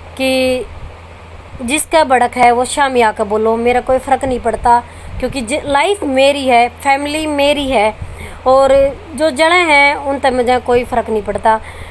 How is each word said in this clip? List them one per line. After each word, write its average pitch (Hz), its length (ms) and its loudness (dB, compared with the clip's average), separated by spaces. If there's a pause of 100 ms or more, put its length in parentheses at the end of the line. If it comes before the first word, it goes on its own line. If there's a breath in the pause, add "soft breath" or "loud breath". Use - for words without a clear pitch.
(200)
कि 262 460 0 (960)
जिसका 302 420 0
भड़क 247 320 0
है 240 160 6
वो 247 120 0
शाम 269 300 -2
ही 240 80 4
आकर 214 220 0
बोलो, 220 320 0
मेरा 240 240 0
कोई 262 180 0
फ़र्क 262 260 -2
नहीं 254 160 -4
पड़ता, 240 420 2 (380 loud breath)
क्योंकि 254 200 -4
जि-, 247 240 -6
life 302 380 0
मेरी 277 440 2
है, 240 220 4
family 285 580 -2
मेरी 285 420 0
है, 214 260 0 (520 loud breath)
और 269 480 4 (200)
जो 302 160 0
जड़ें 320 340 2
हैं 285 320 4
उन 277 220 -4
तक 269 160 0
मुझे 247 240 0
कोई 247 260 0
फ़र्क 226 260 -4
नहीं 214 120 -2
पड़ता। 208 320 0
अ, 220 60 -2 (300 loud breath)